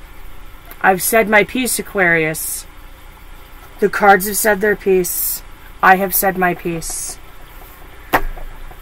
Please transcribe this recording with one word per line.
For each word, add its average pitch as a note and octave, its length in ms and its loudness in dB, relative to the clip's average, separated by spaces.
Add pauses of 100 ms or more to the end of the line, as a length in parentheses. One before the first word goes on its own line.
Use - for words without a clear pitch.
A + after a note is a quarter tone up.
(800)
I've F#3+ 200 4
said A3+ 280 2
my G#3 160 6
piece, B3 340 -2
Aquarius. E3+ 840 0 (1120)
The G3 100 2
cards G3 380 6
have G3+ 100 -2
said G#3 240 2
their G#3 140 4
piece. - 680 0 (420)
I F#3 140 8
have F#3+ 180 -2
said F#3+ 220 2
my F3+ 160 2
piece. - 640 -6 (1600)